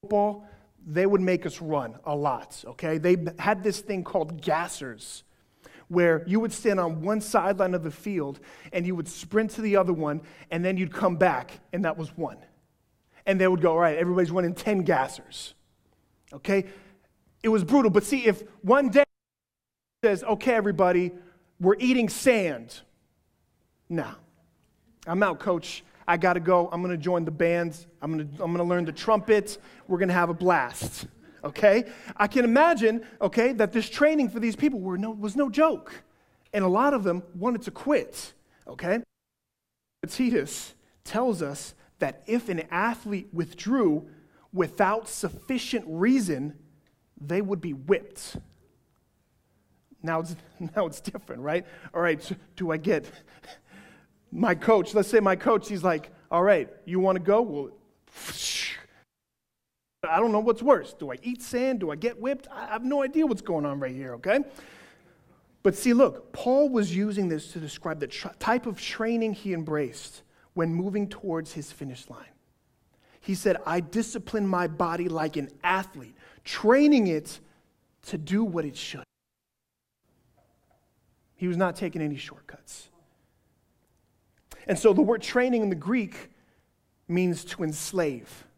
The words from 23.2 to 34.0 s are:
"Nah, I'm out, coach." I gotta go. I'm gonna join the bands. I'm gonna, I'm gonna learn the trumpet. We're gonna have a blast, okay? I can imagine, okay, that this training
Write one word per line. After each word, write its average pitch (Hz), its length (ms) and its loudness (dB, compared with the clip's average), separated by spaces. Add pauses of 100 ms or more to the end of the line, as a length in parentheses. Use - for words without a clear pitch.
"Nah, 156 280 -4 (880)
I'm 180 160 0
out, 180 180 0
coach." - 420 -4 (240)
I 175 100 4
gotta 180 240 2
go. 175 300 4
I'm 175 120 -4
gonna 180 140 -2
join 170 280 -2
the 160 60 -4
bands. 170 560 0 (160)
I'm 156 100 -4
gonna, 151 160 -4 (120)
I'm 170 120 -2
gonna 175 120 0
learn 175 200 0
the 160 80 -6
trumpet. 208 680 2 (300)
We're 185 100 0
gonna 180 140 2
have 175 160 4
a 175 60 -2
blast, 170 720 -2 (360)
okay? 214 480 4 (260)
I 208 100 2
can 240 180 2
imagine, 233 640 4 (140)
okay, 233 320 2
that 214 200 0
this 220 160 0
training 294 420 2